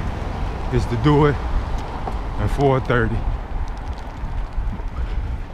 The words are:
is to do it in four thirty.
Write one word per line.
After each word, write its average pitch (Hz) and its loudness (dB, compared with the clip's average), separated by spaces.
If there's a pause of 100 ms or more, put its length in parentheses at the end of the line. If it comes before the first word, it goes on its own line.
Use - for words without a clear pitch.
(720)
is 131 4
to 120 0
do 147 6
it 147 4 (1040)
in 107 2
four 135 4
thirty. 117 2 (2250)